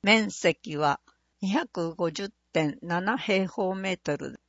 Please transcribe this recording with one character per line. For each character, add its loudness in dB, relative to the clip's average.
面 4
積 0
は 2
二 0
百 -2
五 0
十 -8
点 0
七 -2
平 0
方 -2
メ -4
ー -2
ト -4
ル。 -10